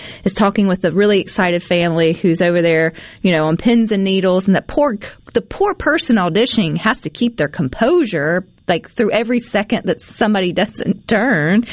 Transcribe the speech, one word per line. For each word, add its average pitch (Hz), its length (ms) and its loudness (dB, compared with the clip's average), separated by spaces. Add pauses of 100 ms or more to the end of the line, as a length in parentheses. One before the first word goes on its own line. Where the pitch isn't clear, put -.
(240)
is 190 100 0
talking 202 340 2
with 185 160 0
a 165 80 0
really 202 280 2
excited 175 420 -2
family 170 500 2
who's 170 300 0
over 175 200 2
there, 160 300 2 (300)
you 185 100 2
know, 156 140 2
on 160 100 2
pins 226 360 2
and 196 120 0
needles. 190 420 2
And 196 80 4
that - 120 0
poor, 277 320 0 (360)
the - 80 2
poor - 320 -2
person 285 420 0
auditioning 180 600 0
has 220 240 -2
to 156 80 -8
keep 240 260 -4
their 147 120 -2
composure, 180 960 -2 (220)
like, 165 220 -4
through 220 220 -2
every 240 260 0
second 208 480 -4
that 175 140 -2
somebody 196 520 -2
<laughs> 180 100 -2
doesn't - 440 -4
turn. 208 680 2